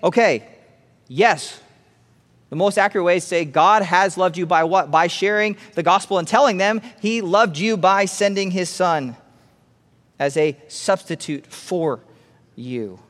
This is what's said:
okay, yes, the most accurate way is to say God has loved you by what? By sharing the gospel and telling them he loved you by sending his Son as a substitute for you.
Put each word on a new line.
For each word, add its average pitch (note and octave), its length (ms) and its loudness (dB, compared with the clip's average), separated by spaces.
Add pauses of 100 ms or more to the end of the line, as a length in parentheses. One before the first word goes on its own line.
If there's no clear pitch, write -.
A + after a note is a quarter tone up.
okay, F3+ 440 2 (600)
yes, D#3+ 520 0 (880)
the D3 60 -8
most G3 200 0
accurate G3+ 300 2
way F3 100 4
is E3+ 60 -2
to - 60 -14
say E3+ 160 0
God E3+ 380 4
has F#3 360 2
loved F3+ 180 0
you F3+ 80 -4
by E3 200 2
what? E3 260 0
By D#3+ 160 4
sharing G#3 500 -2 (180)
the F3 100 -4
gospel F#3+ 340 2
and E3+ 80 -4
telling A#3 300 4
them G#3 260 0 (180)
he A3+ 220 -2
loved F#3+ 340 2
you G#3+ 200 -2
by G3 300 2
sending G3 440 -2
his F3+ 180 -4
Son D3+ 480 -2 (1000)
as C#3 180 -2
a D3+ 220 0 (100)
substitute - 760 -6
for D#3+ 540 -6 (560)
you. A#2 420 -10 (120)